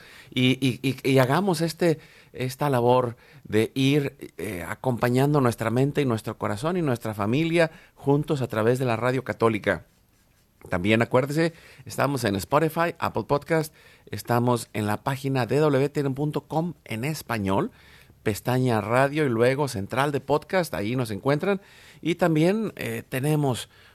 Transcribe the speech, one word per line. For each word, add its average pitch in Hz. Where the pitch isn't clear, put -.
y, 127
y, 123
y, 131
y 131
hagamos 156
este, 165
esta 131
labor 123
de 110
ir, 135
eh, 87
acompañando 127
nuestra 113
mente 139
y 139
nuestro 113
corazón 113
y 175
nuestra 117
familia 156
juntos 143
a 113
través 113
de 131
la 113
radio 127
católica. 104
También 104
acuérdese, 143
estamos 123
en 101
Spotify, 156
Apple 104
Podcast, 151
estamos 120
en 107
la 104
página 135
de 127
W 143
T 151
N 139
punto 139
com 165
en 113
español, 120
pestaña 120
radio 139
y 135
luego 127
central 117
de 139
podcast, 156
ahí 104
nos 120
encuentran. 147
Y 170
también, 175
eh, 117
tenemos, 139